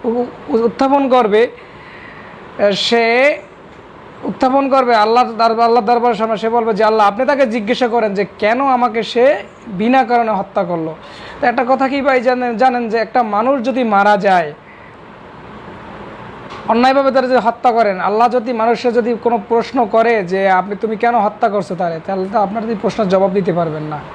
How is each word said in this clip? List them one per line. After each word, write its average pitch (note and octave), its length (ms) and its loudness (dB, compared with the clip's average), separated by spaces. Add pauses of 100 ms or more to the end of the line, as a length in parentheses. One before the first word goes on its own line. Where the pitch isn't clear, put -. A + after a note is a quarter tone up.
উ-, B3 220 -2 (220)
উ-, - 100 -2
উত্থাপন C4+ 520 2
করবে, A#3 380 4 (1300)
সে A#3 640 2 (880)
উত্থাপন C4+ 460 0
করবে B3 260 2
আল্লাহ A3+ 280 4
দরবার-, A3+ 380 0
আল্লাহ A#3 220 4
দরবারের A#3+ 320 2
সামনে। A3 220 -2
সে A3 120 -4
বলবে A3+ 240 0
যে, G#3 100 2
"আল্লাহ, G#3+ 240 4
আপনি G#3 180 0
তাকে C#4 200 2
জিজ্ঞাসা A3+ 420 -2
করেন A3 260 0
যে G3 120 -2 (140)
কেন A#3+ 280 0
আমাকে A#3+ 360 0
সে B3+ 320 2 (320)
বিনা A#3 360 2
কারণে A#3 280 0
হত্যা G3 320 -2
করলো?" D#3+ 320 -4 (460)
তো - 60 2
একটা A#3+ 200 0
কথা C4 200 2
কি C4+ 140 -2
ভাই C4 200 2
জানেন, B3 360 0
জানেন B3 320 2
যে A3+ 80 -2
একটা A3+ 260 0
মানুষ A3+ 380 0
যদি B3+ 220 0
মারা G#3 340 4
যায়, F3+ 360 2 (2250)
অন্যায়ভাবে C4 440 2
তারা B3+ 160 0
যদি B3+ 80 0
হত্যা A#3 360 0
করেন, G#3 280 0
আল্লাহ G#3 300 0
যদি A#3+ 240 -2
মানুষকে A#3 380 0
যদি A#3 320 0
কোনো A#3 240 0
প্রশ্ন A#3 380 0
করে A3+ 380 2
যে, F#3+ 260 0
"আপনি, F#3 260 2
তুমি A3 200 -4
কেন A#3 200 0
হত্যা G#3 340 0
করছো G3 260 -4
তারে?" E3 300 -4
তাহলে F#3+ 280 -4
তো A3+ 60 2
আপনার G3+ 240 -2
যদি A3+ 180 -4
প্রশ্নের G#3 280 -2
জবাব F#3+ 220 2
দিতে F#3+ 220 0
পারবেন D#3+ 300 -2
না। D3+ 160 -8 (160)